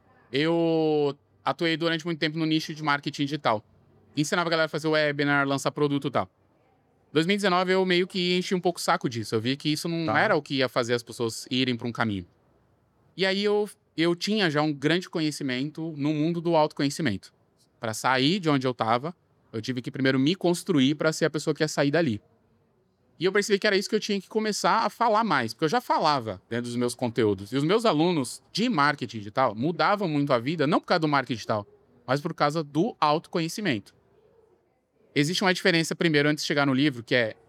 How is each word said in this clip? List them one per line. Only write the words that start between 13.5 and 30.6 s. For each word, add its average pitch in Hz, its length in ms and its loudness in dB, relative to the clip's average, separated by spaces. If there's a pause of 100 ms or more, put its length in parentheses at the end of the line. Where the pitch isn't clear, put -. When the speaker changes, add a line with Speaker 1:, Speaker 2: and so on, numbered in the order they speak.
Speaker 1:
eu 170 180 2
tinha 196 360 0
já 147 100 0
um 156 140 0
grande 151 340 -2
conhecimento 151 880 -4
no 147 160 -2
mundo 160 260 -2
do 170 160 0
autoconhecimento. 147 800 0 (480)
Pra 110 140 -6
sair 131 440 2
de 160 120 0
onde 135 160 2
eu 127 80 0
tava, 120 420 0 (340)
eu 113 120 -8
tive 123 180 -4
que 139 100 -10
primeiro 135 280 2
me 143 160 2
construir 160 600 2
pra 160 140 0
ser 160 140 -2
a 156 60 0
pessoa 156 240 -4
que - 80 -2
ia 151 60 -2
sair 143 220 0
dali. 135 300 0 (960)
E 151 60 -6
eu 190 80 2
percebi 202 260 2
que 214 80 0
era 208 100 4
isso 202 120 -2
que - 80 -2
eu 208 40 2
tinha 202 200 -2
que - 80 -20
começar 214 560 0
a 214 60 0
falar 226 340 2
mais, 135 300 0
porque - 100 -2
eu 156 60 2
já 240 100 2
falava 143 680 0
dentro 120 180 -4
dos 120 100 -6
meus 120 180 0
conteúdos. 107 580 0
E 131 40 -2
os 139 80 0
meus 220 220 2
alunos 160 560 0 (100)
de 233 160 0
marketing 143 500 0
digital 107 360 0
mudavam 170 520 0
muito 143 260 -2
a 123 60 4
vida, 143 280 -2